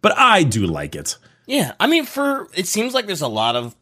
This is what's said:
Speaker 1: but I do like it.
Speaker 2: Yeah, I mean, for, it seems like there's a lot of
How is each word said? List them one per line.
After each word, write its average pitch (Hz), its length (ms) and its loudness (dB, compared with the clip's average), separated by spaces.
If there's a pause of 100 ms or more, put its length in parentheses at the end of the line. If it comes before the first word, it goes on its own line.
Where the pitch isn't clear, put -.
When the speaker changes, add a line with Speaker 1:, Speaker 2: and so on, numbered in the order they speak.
Speaker 1:
but 214 160 4
I 226 260 6
do 107 220 0
like 73 280 -4
it. 69 220 -8 (320)
Speaker 2:
Yeah, 247 320 0
I 214 80 2
mean, 311 160 2
for, 277 500 -4
it 175 140 -4
seems 240 260 -4
like 254 140 -2
there's 175 140 -4
a 135 80 -2
lot 110 260 0
of 120 260 -6